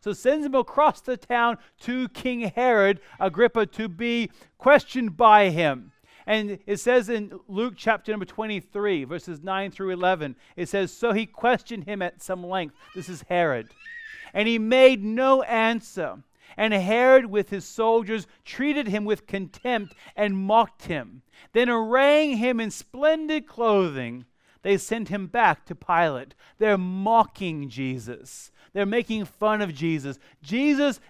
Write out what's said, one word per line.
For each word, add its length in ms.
So 120
sends 340
him 80
across 460
the 160
town 420
to 300
King 440
Herod 460
Agrippa 480
to 220
be 420
questioned 600
by 340
him. 400
And 380
it 140
says 320
in 280
Luke 280
chapter 360
number 120
twenty-three, 800
verses 380
nine 280
through 200
eleven, 460
it 140
says, 200
"So 220
he 140
questioned 580
him 160
at 220
some 240
length." 280
This 160
is 180
Herod. 400
"And 160
he 100
made 460
no 380
answer. 800
And 160
Herod 540
with 240
his 160
soldiers 600
treated 440
him 180
with 220
contempt 680
and 220
mocked 460
him. 380
Then 160
arraying 720
him 200
in 120
splendid 760
clothing, 800
they 160
sent 300
him 180
back 400
to 80
Pilate." 600
They're 220
mocking 920
Jesus. 800
They're 140
making 400
fun 360
of 100
Jesus. 460
Jesus 560